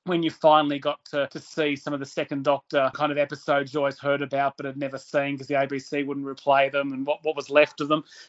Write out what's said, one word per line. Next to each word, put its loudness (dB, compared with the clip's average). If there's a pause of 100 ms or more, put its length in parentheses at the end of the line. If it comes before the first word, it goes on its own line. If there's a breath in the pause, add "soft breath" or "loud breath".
when -2
you -2
finally 4
got -4
to, -2
to -14
see -2
some -8
of -4
the -8
Second -6
Doctor 2
kind -2
of -4
episodes -2
you 0
always -2
heard 0
about -2
but -10
had -8
never -6
seen -2
'cause -12
the 2
A 0
B -6
C -6
wouldn't -6
replay 2
them -2
and -6
what, -2
what -2
was -8
left 4
of -4
them. 0 (240 loud breath)